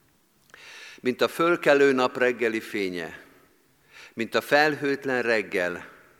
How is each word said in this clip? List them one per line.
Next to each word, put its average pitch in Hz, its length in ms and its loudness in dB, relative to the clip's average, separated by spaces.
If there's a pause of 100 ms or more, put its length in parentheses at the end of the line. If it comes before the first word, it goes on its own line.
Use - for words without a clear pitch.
(1000)
Mint 123 220 -4
a 120 60 4
fölkelő 151 640 4
nap 127 260 0
reggeli 117 420 0
fénye, 90 600 -8 (920)
mint 113 220 -8
a 113 60 2
felhőtlen 139 800 0
reggel, 92 760 -2 (240)